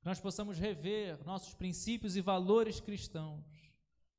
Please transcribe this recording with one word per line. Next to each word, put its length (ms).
que 40
nós 160
possamos 380
rever 640
nossos 300
princípios 640
e 40
valores 600
cristãos. 640